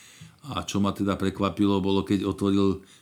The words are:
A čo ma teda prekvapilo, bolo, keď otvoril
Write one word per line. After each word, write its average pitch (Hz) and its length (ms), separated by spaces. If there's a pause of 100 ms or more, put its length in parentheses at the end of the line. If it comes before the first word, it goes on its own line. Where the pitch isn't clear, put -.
(460)
A 104 160
čo - 160
ma 98 120
teda 98 260
prekvapilo, 98 640
bolo, 98 220
keď 98 240
otvoril 98 560 (220)